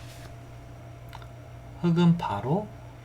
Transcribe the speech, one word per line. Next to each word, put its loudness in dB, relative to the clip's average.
흙은 8
바로 0